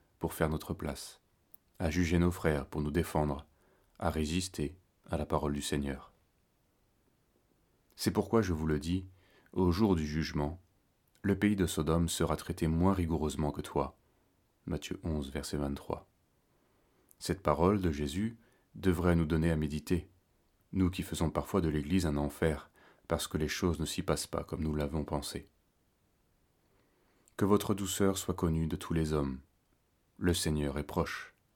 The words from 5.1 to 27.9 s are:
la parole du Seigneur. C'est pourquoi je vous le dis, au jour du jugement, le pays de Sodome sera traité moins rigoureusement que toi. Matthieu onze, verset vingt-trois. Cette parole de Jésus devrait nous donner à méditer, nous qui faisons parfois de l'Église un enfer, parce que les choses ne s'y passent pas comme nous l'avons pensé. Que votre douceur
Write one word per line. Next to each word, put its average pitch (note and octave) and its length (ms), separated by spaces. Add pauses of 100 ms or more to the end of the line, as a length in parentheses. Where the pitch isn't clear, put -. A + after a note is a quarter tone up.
la D2+ 80
parole D2+ 260
du C#2+ 100
Seigneur. C#2+ 520 (1800)
C'est - 140
pourquoi G#2+ 300
je F#2 120
vous D#2 120
le D#2 140
dis, F2+ 260 (460)
au F2+ 220
jour G2 240
du D#2 100
jugement, D2+ 540 (600)
le G2 160
pays G#2 200
de F#2 80
Sodome D#2+ 420
sera D#2+ 300
traité F2 320
moins F2 240
rigoureusement D#2 580
que - 80
toi. C#2 380 (720)
Matthieu - 360
onze, D2+ 280
verset C#2+ 260
vingt-trois. C#2+ 500 (1080)
Cette - 240
parole F2 400
de F2 100
Jésus D2+ 460 (380)
devrait F2 420
nous E2 80
donner D#2+ 260
à D#2+ 60
méditer, D#2 520 (640)
nous F#2 180
qui F2 140
faisons E2 260
parfois E2 300
de E2+ 80
l'Église D2+ 380
un D2+ 100
enfer, D2 560 (380)
parce E2 180
que - 100
les D2+ 120
choses E2 320
ne D#2 40
s'y - 160
passent - 260
pas - 180
comme - 180
nous D#2 120
l'avons D2 280
pensé. C#2+ 460 (1900)
Que - 80
votre G2+ 300
douceur G2 440